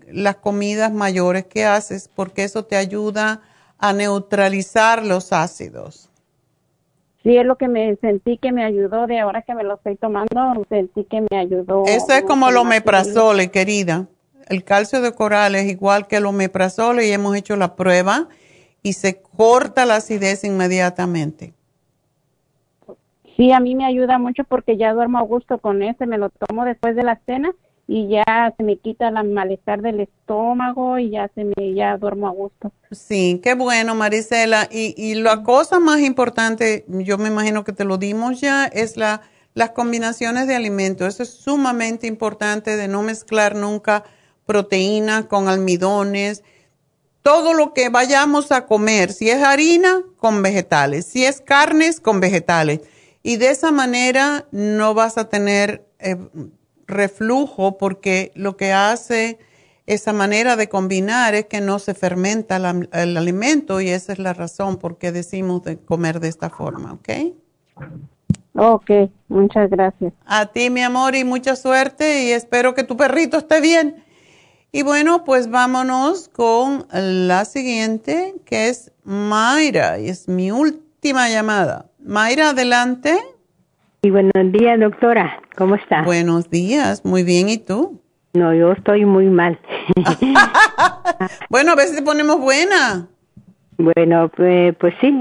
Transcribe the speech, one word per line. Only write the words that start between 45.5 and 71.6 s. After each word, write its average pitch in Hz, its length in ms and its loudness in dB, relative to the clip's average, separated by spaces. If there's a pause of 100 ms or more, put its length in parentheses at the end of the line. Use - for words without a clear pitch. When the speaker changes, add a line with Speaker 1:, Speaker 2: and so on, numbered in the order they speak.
Speaker 1:
Todo 320 300 4
lo 302 200 2
que 254 160 0
vayamos 277 640 2
a 254 160 0
comer, 214 440 2
si 220 180 -2
es 254 140 2
harina, 339 580 4 (160)
con 214 260 0
vegetales, 175 640 0
si 254 200 -2
es 269 160 -2
carnes, 311 580 2
con 214 200 0
vegetales. 165 600 0 (420)
Y 233 140 -2
de 247 140 4
esa 311 200 0
manera 262 800 0
no 214 440 0
vas 226 240 0
a 220 100 -6
tener, 202 560 -2 (140)
eh, 190 180 -6 (720)
reflujo, 202 880 -2
porque 190 580 -2
lo 196 220 -6
que 196 160 -2
hace 226 640 0 (480)
esa 214 260 -2
manera 214 460 0
de 214 100 -2
combinar 202 680 -2
es 214 100 -2
que 208 160 -8
no 196 180 -2
se 202 140 -8
fermenta 190 640 -4
la, 180 160 -2 (160)
el 175 240 -2
alimento 196 640 -2
y 190 100 -2
esa 180 240 -6
es 185 60 -12
la 185 140 -4
razón 185 440 -6
por 170 200 -10
qué 175 140 -6
decimos 180 520 -6
de 160 140 -10
comer 165 420 -4
de 165 100 -6
esta 165 200 -10
forma, - 440 -12
¿ok? - 160 -20 (1500)
Speaker 2:
Ok, 220 340 2 (400)
muchas 202 400 2
gracias. 190 420 -2 (140)
Speaker 1:
A 208 220 0
ti, 240 240 -2
mi 247 100 -2
amor, 254 340 0
y 262 80 0
mucha 254 320 -2
suerte 269 680 0